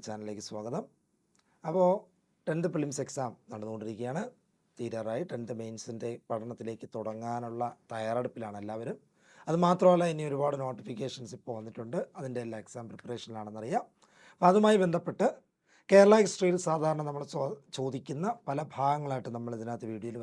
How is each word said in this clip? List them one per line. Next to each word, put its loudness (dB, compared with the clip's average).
ചാനലിലേക്ക് -10
സ്വാഗതം. -6
അപ്പോ 2
ടെൻത്ത് 0
പ്രിലിംസ് -2
എക്സാം -6
നടന്നുകൊണ്ടിരിക്കുകയാണ്. -6
തീരാറായി. -4
ടെൻത്ത് -6
മെയിൻസിൻ്റെ -8
പഠനത്തിലേക്ക് -8
തുടങ്ങാനുള്ള -6
തയ്യാറെടുപ്പിലാണ് -4
എല്ലാവരും. -6
അത് 2
മാത്രമല്ല, 6
ഇനി -6
ഒരുപാട് 0
നോട്ടിഫിക്കേഷൻസ് -8
ഇപ്പോൾ -10
വന്നിട്ടുണ്ട്. -10
അതിൻ്റെ -6
എല്ലാ -8
എക്സാം -12
പ്രിപ്പറേഷനിലാണെന്നറിയാം. -8
അപ്പോൾ 6
അതുമായി 8
ബന്ധപ്പെട്ട് 2
കേരള 12
ഹിസ്റ്ററിയിൽ 2
സാധാരണ 0
നമ്മൾ -6
ചോ-, -4
ചോദിക്കുന്ന -4
പല -2
ഭാഗങ്ങളായിട്ട് 0
നമ്മൾ -6
ഇതിനകത്ത് -6
വീഡിയോയിൽ -8